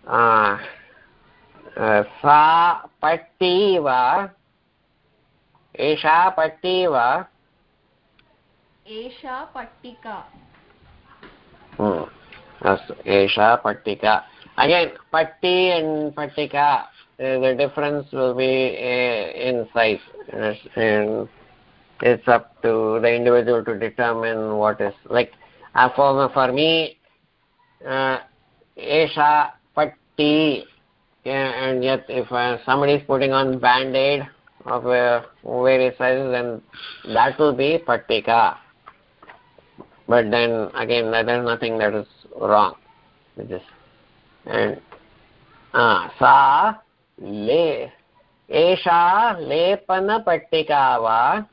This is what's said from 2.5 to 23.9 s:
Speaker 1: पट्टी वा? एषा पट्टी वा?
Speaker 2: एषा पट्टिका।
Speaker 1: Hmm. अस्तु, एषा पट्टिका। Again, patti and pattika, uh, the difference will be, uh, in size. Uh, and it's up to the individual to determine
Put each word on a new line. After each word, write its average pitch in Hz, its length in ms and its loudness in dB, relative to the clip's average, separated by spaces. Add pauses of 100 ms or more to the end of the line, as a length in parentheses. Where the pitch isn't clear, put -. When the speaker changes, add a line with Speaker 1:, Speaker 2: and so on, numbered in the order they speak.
Speaker 1:
पट्टी 180 1040 0
वा? 139 500 0 (1500)
एषा 156 500 2
पट्टी 180 580 -2
वा? 135 380 0 (1600)
Speaker 2:
एषा 254 680 -14
पट्टिका। 233 680 -16 (1600)
Speaker 1:
Hmm. 87 220 -2 (600)
अस्तु, 95 280 -2 (140)
एषा 101 480 2
पट्टिका। 107 680 -2 (360)
Again, 170 300 2 (240)
patti 180 580 0
and 156 440 -4
pattika, 147 600 -2
uh, - 640 -6
the 131 180 2
difference 147 560 -2
will 131 200 -2
be, 131 440 0
uh, 123 720 -4
in 117 240 -4
size. 110 260 0 (340)
Uh, 110 460 -8
and 107 480 0 (720)
it's 120 260 2
up 120 340 0
to 110 400 0
the 117 120 2
individual 120 520 2
to 113 120 -6
determine 113 800 -4